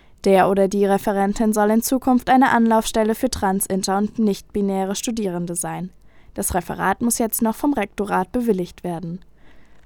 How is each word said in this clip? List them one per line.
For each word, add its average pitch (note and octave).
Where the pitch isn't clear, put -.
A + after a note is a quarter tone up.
Der F#3+
oder G3
die G3+
Referentin G3
soll G#3
in A3+
Zukunft B3+
eine B3+
Anlaufstelle A3
für B3+
trans-, G3
inter- F#3+
und G#3
nicht-binäre G3
Studierende F3
sein. E3
Das -
Referat F3+
muss A#3+
jetzt A3+
noch A3
vom D4
Rektorat G3+
bewilligt G#3+
werden. F3